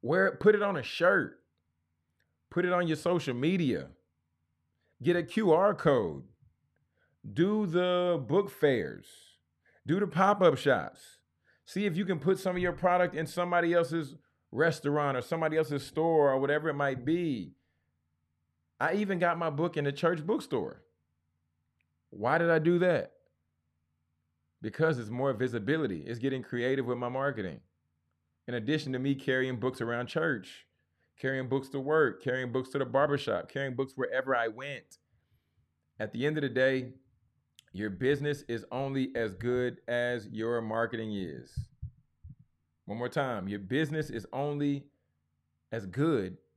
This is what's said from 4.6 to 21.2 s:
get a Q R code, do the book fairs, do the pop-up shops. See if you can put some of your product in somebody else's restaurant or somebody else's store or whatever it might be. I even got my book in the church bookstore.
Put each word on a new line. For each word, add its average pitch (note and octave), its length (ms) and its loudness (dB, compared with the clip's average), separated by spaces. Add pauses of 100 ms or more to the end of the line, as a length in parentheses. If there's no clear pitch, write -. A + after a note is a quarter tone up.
get E3+ 140 2
a E3+ 60 -2
Q G#3 280 2
R F#3+ 220 6
code, G2+ 500 2 (1080)
do G3+ 320 2
the F3+ 600 2
book F3 240 0
fairs, F2+ 560 0 (800)
do F3 140 0
the G3+ 80 0
pop-up F#3 500 6
shops. - 600 -2 (460)
See G3+ 220 -4
if F3 100 0
you G3 80 -2
can F3 160 -2
put F#3 180 2
some F#3 200 -2
of F3+ 40 -2
your F3+ 120 0
product F3+ 420 2
in D#3+ 100 -2
somebody F3 480 2
else's E3 420 0 (360)
restaurant C#3+ 640 2
or B2 60 -2
somebody D#3+ 340 -2
else's C#3+ 300 0
store D#3 440 4
or C3+ 80 2
whatever D3 300 0
it D3+ 60 -2
might C3+ 320 -2
be. C#3+ 480 -2 (1200)
I E3 180 0
even G3 240 0
got E3+ 180 2
my E3+ 120 -2
book D#3+ 280 -2
in C#3+ 80 0
the C#3+ 80 -2
church E3 320 0
bookstore. D3 560 -4 (1300)